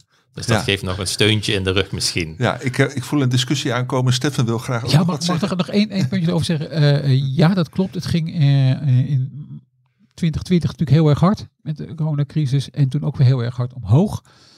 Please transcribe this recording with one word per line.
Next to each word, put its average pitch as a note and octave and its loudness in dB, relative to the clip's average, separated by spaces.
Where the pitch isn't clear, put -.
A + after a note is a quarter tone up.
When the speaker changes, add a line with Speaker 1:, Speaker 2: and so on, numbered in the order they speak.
Speaker 1:
Dus - -12
dat A#2 2
Speaker 2:
Ja. F#2+ -2
Speaker 1:
geeft G2 0
nog F#2 -4
een F#2+ -6
steuntje G#2+ 0
in F#2+ 0
de F#2+ 0
rug F#2+ 0
misschien. E2 -4
Speaker 2:
Ja, A#2 0
ik, C3 -6
eh, C3+ 0
ik B2+ -6
voel D3 -2
een B2+ 2
discussie B2+ -2
aankomen. B2+ 0
Stefan C#3+ -2
wil A#2 0
graag A#2 -4
ook A#2 -6
Speaker 3:
Ja, D3 6
Speaker 2:
nog F3 2
Speaker 3:
mag, E3+ -2
Speaker 2:
wat - -6
Speaker 3:
mag F3 0
Speaker 2:
zeggen. F#3+ -4
Speaker 3:
ik D#3+ -2
nog - -6
één, G#3 2
één F#3+ -2
puntje F3 -2
over D#3+ 0
zeggen? D#3+ -4
Eh, C#3+ 2
eh, C3 0
ja, E3+ 4
dat F3+ -2
klopt. - -4
Het F3+ -6
ging, E3 -2
eh, C#3 4
eh, C3 2
in C3 -2
twintig - -2
twintig F3+ 0
natuurlijk C#3+ 2
heel D#3+ 6
erg C#3+ 4
hard F#3 2
met D3+ -6
de D3+ -12
coronacrisis C#3+ -2
en C#3 2
toen D3 -4
ook D3+ -4
weer B2+ 6
heel B2+ 2
erg A#2+ -6
hard B2 -4
omhoog. B2 2